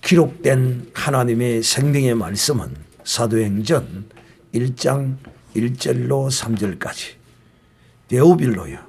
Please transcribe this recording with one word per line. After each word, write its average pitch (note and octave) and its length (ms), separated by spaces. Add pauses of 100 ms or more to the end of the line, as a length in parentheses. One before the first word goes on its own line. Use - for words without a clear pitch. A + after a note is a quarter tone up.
기록된 C3 800
하나님의 A#2+ 680
생명의 C3+ 540
말씀은 F#2+ 600 (280)
사도행전 A2 1040 (440)
일 B2+ 220
장 C3+ 440 (340)
일 A#2+ 240
절로 C3 540
삼 A#2 240
절까지. - 640 (920)
"데오빌로여, B2 800